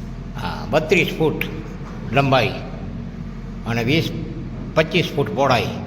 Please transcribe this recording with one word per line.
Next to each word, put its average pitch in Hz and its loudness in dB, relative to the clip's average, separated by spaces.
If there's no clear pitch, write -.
હા, - -6
બત્રીસ 156 4
ફૂટ 156 0
લંબાઈ 131 4
અને 117 0
વીસ, 147 4
પચીસ 160 4
ફૂટ 135 2
પહોળાઈ. 123 4